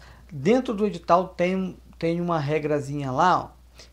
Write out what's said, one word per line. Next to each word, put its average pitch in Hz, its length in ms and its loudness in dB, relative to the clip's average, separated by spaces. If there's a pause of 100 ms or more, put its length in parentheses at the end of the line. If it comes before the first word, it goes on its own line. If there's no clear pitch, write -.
(320)
dentro 226 400 2
do 208 140 0
edital 175 420 2
tem, 185 480 -2 (220)
tem 170 220 -2
uma 170 180 0
regrazinha 147 720 -2
lá, 156 300 2
ó, - 80 -10 (440)